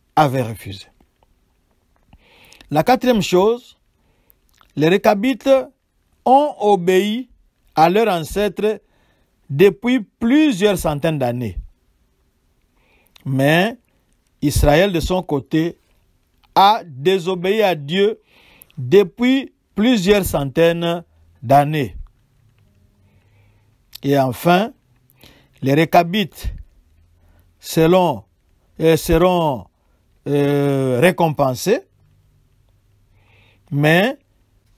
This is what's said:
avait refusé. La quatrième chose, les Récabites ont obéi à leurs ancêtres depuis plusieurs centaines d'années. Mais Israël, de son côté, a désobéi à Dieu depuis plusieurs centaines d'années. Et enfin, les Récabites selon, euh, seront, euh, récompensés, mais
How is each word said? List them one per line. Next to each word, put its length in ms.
avait 260
refusé. 440
La 120
quatrième 400
chose, 560
les 120
Récabites 640
ont 360
obéi 680
à 140
leurs 240
ancêtres 680
depuis 520
plusieurs 800
centaines 400
d'années. 400
Mais 540
Israël, 520
de 80
son 220
côté, 560
a 320
désobéi 760
à 120
Dieu 460
depuis 760
plusieurs 500
centaines 800
d'années. 540
Et 160
enfin, 540
les 120
Récabites 800
selon, 680
euh, 160
seront, 720
euh, 720
récompensés, 840
mais 480